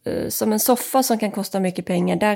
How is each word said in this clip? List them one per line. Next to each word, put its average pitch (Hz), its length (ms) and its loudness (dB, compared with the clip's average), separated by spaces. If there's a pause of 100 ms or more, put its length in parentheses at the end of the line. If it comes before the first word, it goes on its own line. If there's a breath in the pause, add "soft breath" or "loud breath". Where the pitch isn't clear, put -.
eh, - 220 -4
som 220 240 0
en 214 80 2
soffa 254 420 2
som 240 160 0
kan 214 120 -2
kosta 196 300 -4
mycket 185 260 -2
pengar, 180 300 0
där 208 180 2